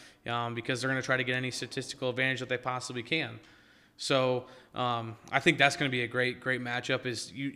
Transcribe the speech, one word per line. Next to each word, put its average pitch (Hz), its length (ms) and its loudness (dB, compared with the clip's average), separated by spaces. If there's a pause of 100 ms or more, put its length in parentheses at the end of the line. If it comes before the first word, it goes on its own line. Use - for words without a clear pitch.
(260)
um, 117 280 -2
because 117 260 -2
they're 131 100 0
gonna 131 120 0
try 131 140 2
to 127 80 2
get 127 120 0
any 127 140 -2
statistical - 600 -6
advantage 127 300 0
that 127 80 -4
they 127 100 0
possibly 123 440 -4
can. 120 360 -2 (600)
So, 131 480 4 (280)
um, 117 420 -2 (160)
I 135 80 4
think 151 180 4
that's 139 180 6
gonna 143 140 0
be 123 120 0
a 120 60 0
great, 123 320 0
great 127 220 0
matchup. 123 440 -2
Is 117 260 -4
you, 135 240 -4